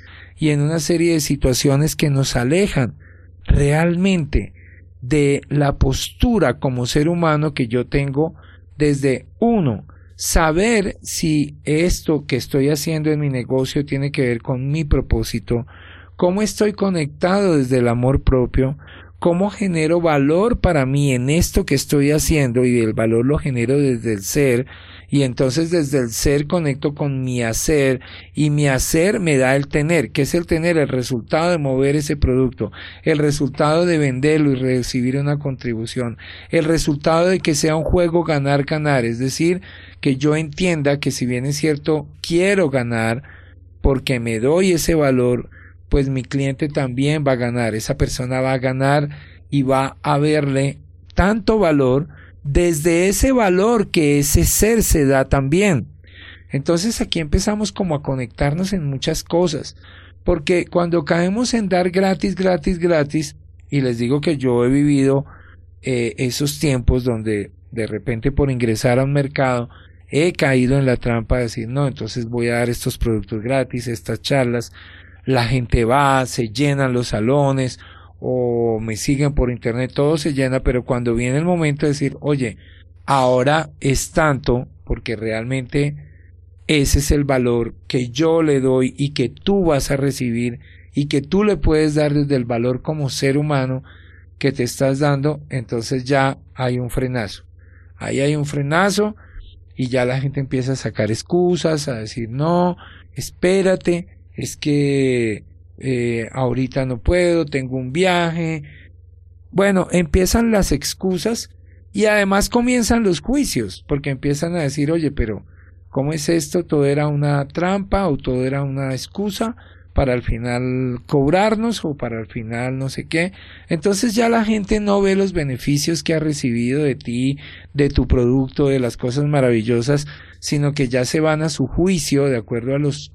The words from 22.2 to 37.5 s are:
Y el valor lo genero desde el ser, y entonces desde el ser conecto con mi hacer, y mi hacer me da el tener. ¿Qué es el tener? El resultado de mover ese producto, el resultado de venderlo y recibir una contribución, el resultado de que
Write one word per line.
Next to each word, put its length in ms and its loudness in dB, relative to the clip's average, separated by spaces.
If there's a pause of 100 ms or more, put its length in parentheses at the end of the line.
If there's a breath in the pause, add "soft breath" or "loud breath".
Y 140 2
el 140 0
valor 320 2
lo 120 2
genero 420 -2
desde 340 0
el 80 -4
ser, 460 0 (420 loud breath)
y 140 2
entonces 480 0
desde 280 0
el 120 -2
ser 360 0
conecto 460 -2
con 300 -4
mi 180 -2
hacer, 600 0 (320 loud breath)
y 160 0
mi 180 2
hacer 520 2
me 180 2
da 180 4
el 120 0
tener. 440 0
¿Qué 120 0
es 120 -2
el 100 0
tener? 320 0
El 120 2
resultado 600 -2
de 80 2
mover 380 0
ese 220 -2
producto, 540 0 (320 loud breath)
el 140 2
resultado 680 2
de 120 2
venderlo 540 2
y 40 0
recibir 600 0
una 220 -2
contribución, 760 -6 (320 loud breath)
el 160 2
resultado 640 2
de 120 2
que 160 0